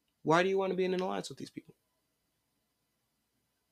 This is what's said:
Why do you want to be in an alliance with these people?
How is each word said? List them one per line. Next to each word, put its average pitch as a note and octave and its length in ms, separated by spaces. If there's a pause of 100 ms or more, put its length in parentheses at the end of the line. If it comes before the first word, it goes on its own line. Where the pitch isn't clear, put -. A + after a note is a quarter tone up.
(220)
Why D#3+ 220
do F#3+ 60
you F#3+ 80
want F#3+ 140
to F#3 60
be F#3 80
in F#3 80
an F3+ 80
alliance F#3+ 280
with - 80
these - 120
people? - 240 (2000)